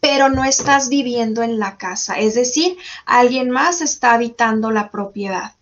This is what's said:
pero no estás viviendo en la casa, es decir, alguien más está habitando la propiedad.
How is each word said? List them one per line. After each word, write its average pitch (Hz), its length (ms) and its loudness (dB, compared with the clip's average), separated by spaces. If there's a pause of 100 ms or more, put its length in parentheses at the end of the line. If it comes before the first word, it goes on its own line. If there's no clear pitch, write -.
pero 277 280 4
no 262 160 0
estás 269 440 0
viviendo 240 540 -2
en 233 160 -2
la 202 180 -4
casa, 190 420 -8
es 214 160 2
decir, 302 420 0 (300)
alguien 247 440 4
más 330 300 0
está 269 320 0
habitando 233 580 0
la 208 200 -2
propiedad. 196 720 -6